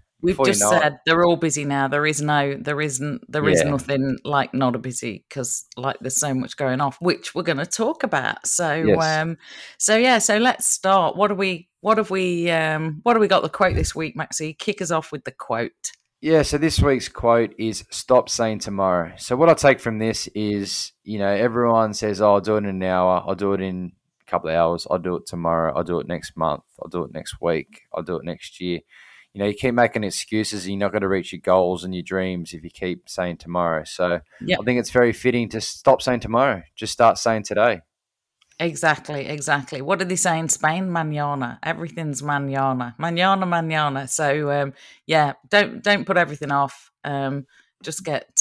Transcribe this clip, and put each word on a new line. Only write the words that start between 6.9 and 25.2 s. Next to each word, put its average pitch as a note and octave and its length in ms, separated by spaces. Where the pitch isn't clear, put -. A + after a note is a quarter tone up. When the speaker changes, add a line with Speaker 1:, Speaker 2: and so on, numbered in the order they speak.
Speaker 1:
which - 340
we're F3 80
gonna D#3+ 220
talk A#3 380
about. C3+ 440
So, D#3+ 260
Speaker 2:
Yes. D#3+ 300
Speaker 1:
um, E3 160
so G#3+ 200
yeah, A#3+ 220
so G#3 180
let's A#3 280
start. F#3+ 520
What G3+ 100
do G3+ 80
we, F#3 320
what G#3 160
have G#3+ 120
we, F3+ 420
um, D#3 520
what A#3 140
have - 20
we G#3 80
got G3 160
the D#3+ 60
quote F#3 260
this - 180
week, D#3+ 220
Maxie? D#3+ 380
Kick - 280
us E3+ 100
off D#3+ 200
with - 140
the - 80
quote. - 580
Speaker 2:
Yeah, D#3 220
so D3 140
this D3 220
week's C3+ 300
quote A#2 480
is, A2 320
"Stop - 400
saying A2 300
tomorrow." F#2 580
So - 180
what D#3+ 140
I D#3 60
take C3+ 260
from A2 180
this A2 340
is, G#2 600
you G#2 160
know, G2+ 80
everyone A2+ 640
says, G#2 280
"Oh, G#2 140
I'll G2+ 40
do G#2+ 160
it G#2 40
in G#2 80
an F#2+ 160
hour, F#2 440
I'll F#2+ 80
do G2 160
it G2 80
in F#2 320
a - 100
couple E2 160
of D#2+ 80
hours, E2+ 340
I'll F2+ 100
do F2 180
it - 80